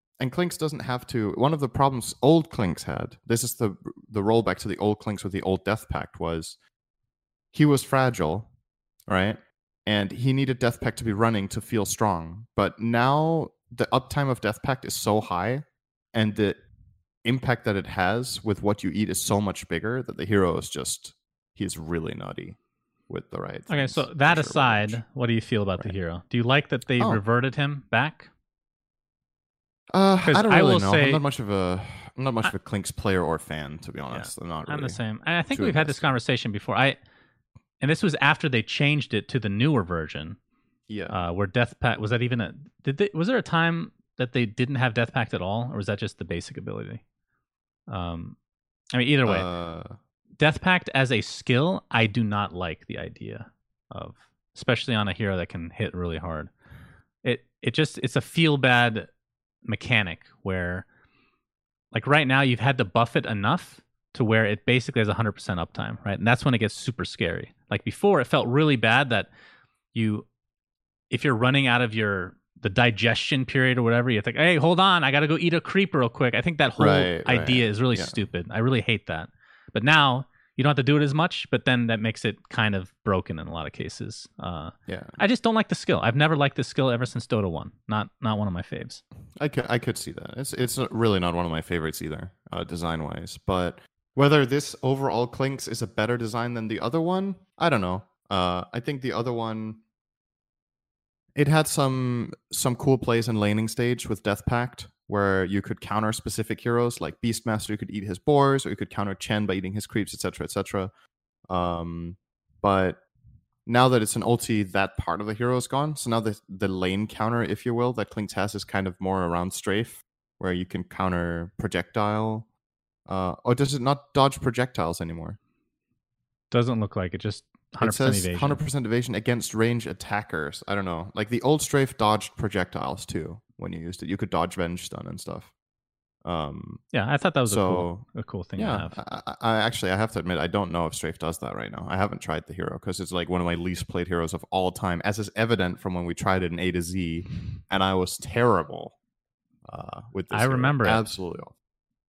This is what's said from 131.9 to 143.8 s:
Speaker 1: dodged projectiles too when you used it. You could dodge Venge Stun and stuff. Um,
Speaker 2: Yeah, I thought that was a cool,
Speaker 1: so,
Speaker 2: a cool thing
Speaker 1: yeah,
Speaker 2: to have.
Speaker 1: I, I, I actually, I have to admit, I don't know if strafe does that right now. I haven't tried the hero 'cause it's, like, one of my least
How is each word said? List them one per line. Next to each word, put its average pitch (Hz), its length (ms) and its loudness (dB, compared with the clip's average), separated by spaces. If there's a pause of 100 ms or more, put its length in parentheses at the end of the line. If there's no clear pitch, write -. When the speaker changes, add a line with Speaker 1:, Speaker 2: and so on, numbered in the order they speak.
Speaker 1:
dodged 107 400 2
projectiles 92 680 -4
too 82 360 -8 (160)
when 92 160 -10
you 85 60 -10
used 85 240 -12
it. 78 60 -8
You 92 80 -2
could 101 120 -6
dodge 87 260 0
Venge 87 300 -4
Stun - 220 -12
and 87 120 -12
stuff. - 320 -12 (720)
Um, 76 560 -8 (140)
Speaker 2:
Yeah, 117 180 -2
I 147 60 2
thought - 160 0
that 139 80 2
was 117 100 0
a 101 60 0
cool, 90 560 0
Speaker 1:
so, - 60 -8
Speaker 2:
a - 40 -8
cool 92 200 -10
thing - 180 -8
Speaker 1:
yeah, 214 100 -4
Speaker 2:
to 107 80 -2
have. 82 200 -8
Speaker 1:
I, - 280 -12
I, - 140 -10
I 113 160 2
actually, 107 340 0
I 95 60 2
have 110 160 0
to 95 60 -4
admit, 85 180 -2
I 78 100 0
don't 87 240 -2
know 85 140 0
if 80 100 -4
strafe - 240 -6
does 82 200 -4
that 53 160 -8
right 53 160 -8
now. - 180 -10
I 92 80 -2
haven't 98 240 0
tried 80 260 -4
the - 60 -14
hero 87 260 -6
'cause 95 220 -8
it's, 87 100 -8
like, 87 160 -2
one 90 140 0
of 87 40 -2
my 87 100 0
least 85 340 -4